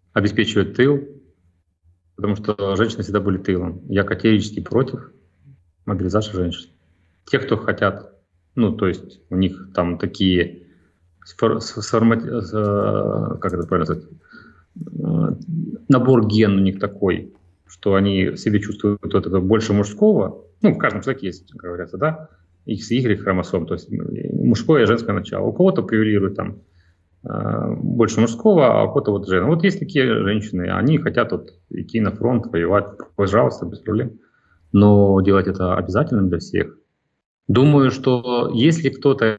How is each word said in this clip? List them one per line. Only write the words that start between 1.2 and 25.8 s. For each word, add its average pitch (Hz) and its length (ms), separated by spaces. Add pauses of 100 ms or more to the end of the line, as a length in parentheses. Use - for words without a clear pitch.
потому 101 200
что 101 400
женщины 110 280
всегда 101 160
были 95 180
тылом. 90 520
Я 98 140
категорически 98 560
против - 520 (720)
мобилизации 98 480
женщин. 90 360 (560)
Те, 135 140
кто - 180
хотят, - 560 (420)
ну, 113 200
то 98 120
есть - 420
у 90 60
них - 380
там 87 240
такие 87 720 (580)
сфор-, - 360
с-, - 200
сформати-, 113 460 (140)
с-, 98 120
э, 104 840
как 95 140
это 87 140
правильно 87 180
сказать, - 180 (720)
э, - 600 (520)
набор 123 400
ген 101 300
у - 20
них 95 200
такой, 90 540 (320)
что - 300
они 98 340
в - 80
себе 107 220
чувствуют 104 400 (140)
вот 95 120
это 92 140
больше 104 340
мужского, 104 720 (160)
ну, - 140
в - 20
каждом 107 240
человеке 127 260
есть, - 240
как - 100 (100)
говорится, 87 260
да, 160 320 (360)
X - 260
и 123 60
Y 120 200
хромосом, 90 480
то 87 80
есть, - 180
м, - 560
мужское 117 360
и - 20
женское 117 280
начало. 95 340
У 110 60
кого-то 185 300